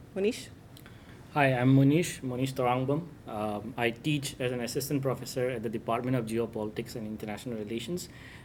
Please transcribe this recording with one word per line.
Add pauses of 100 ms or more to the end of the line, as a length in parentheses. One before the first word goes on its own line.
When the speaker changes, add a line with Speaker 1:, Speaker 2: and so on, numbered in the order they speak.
(160)
Speaker 1:
Munish? (840)
Speaker 2:
Hi,
I'm
Munish,
Munish
Torangvam. (260)
Um,
I
teach
as
an
assistant
professor
at
the
Department
of
Geopolitics
and
International
Relations (360)